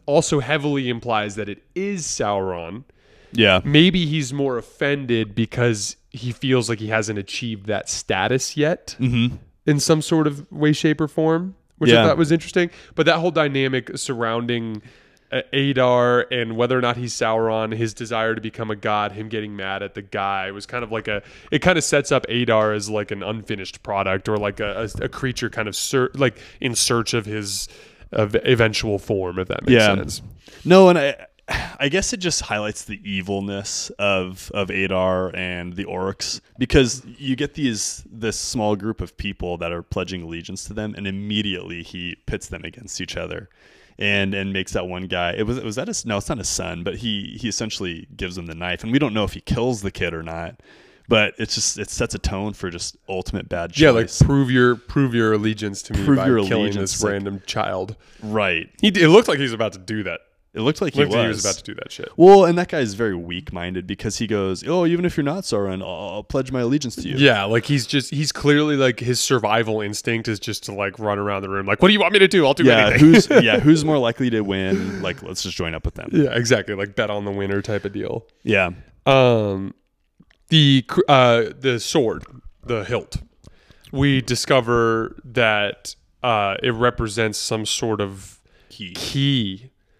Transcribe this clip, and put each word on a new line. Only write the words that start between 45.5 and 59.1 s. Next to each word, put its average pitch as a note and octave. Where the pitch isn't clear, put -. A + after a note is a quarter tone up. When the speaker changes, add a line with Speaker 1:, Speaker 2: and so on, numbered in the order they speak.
Speaker 2:
was A2
that D3
his, -
no, A2+
it's G2+
not D3
his G2
son, F2
but F#2
he, G#2
he A2
essentially G2
gives F2+
him E2+
the E2
knife, F2
and A2+
we C3+
don't C3+
know G#2+
if -
he -
kills A#2+
the G2
kid E2+
or E2
not, E2
but G#2+
it's A2
just, -
it G#2
sets -
a -
tone G2+
for F#2+
just F2
ultimate F#2+
bad E2+
Speaker 1:
Yeah, D3
like, A2+
Speaker 2:
choice. -
Speaker 1:
prove C#3
your, B2
prove C3
your A2+
allegiance G#2
to -
me D3+
Speaker 2:
Prove C#3+
Speaker 1:
by -
Speaker 2:
your B2
Speaker 1:
killing G2
Speaker 2:
allegiance, G2+
Speaker 1:
this -
Speaker 2:
like G#2
Speaker 1:
random G2
child. G2
Speaker 2:
Right. G#2
Speaker 1:
He G#3
d-, G3
it D#3
looked G#3+